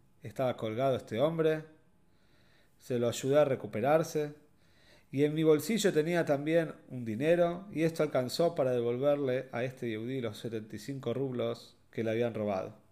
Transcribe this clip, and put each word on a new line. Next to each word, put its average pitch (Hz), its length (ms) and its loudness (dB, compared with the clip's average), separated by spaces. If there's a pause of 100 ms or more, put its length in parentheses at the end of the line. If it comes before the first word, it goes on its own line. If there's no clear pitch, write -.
(220)
estaba 123 320 -2
colgado 120 420 0
este 107 220 -6
hombre. 156 460 2 (1120)
Se 123 220 -4
lo 120 100 2
ayudé 135 300 2
a 151 80 6
recuperarse. 147 880 -2 (760)
Y 139 140 2
en 147 80 2
mi 160 120 0
bolsillo 160 460 4
tenía 156 360 2
también 151 480 2 (160)
un 123 160 -8
dinero, 170 680 2
y 156 120 0
esto 160 180 0
alcanzó 147 520 0
para 131 180 2
devolverle 131 760 0
a 120 140 -4
este 131 240 -6
yehudí 117 320 -4
los 110 160 -6
setenta 110 400 -8
y - 20 -12
cinco 131 360 -6
rublos 123 600 -4 (160)
que 113 140 -4
le 113 60 0
habían 117 240 0
robado. 104 420 -2 (160)